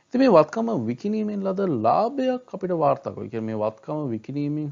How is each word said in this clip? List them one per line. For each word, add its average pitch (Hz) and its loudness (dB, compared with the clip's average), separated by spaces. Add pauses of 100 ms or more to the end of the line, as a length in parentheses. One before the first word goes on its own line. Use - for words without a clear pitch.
(140)
ඉතින් 247 2
මේ 262 6
වත්කම 175 4 (160)
විකිණීමෙන් 208 -4
ලද 190 -2 (260)
ලාභයක් 247 0
අපිට 190 -6
වාර්තා 147 0
කරනවා. 101 -10
ඒ 107 -10
කියන්නේ 110 -4
මේ 107 -2
වත්කම 110 -6 (100)
විකිණීමෙන් 147 -4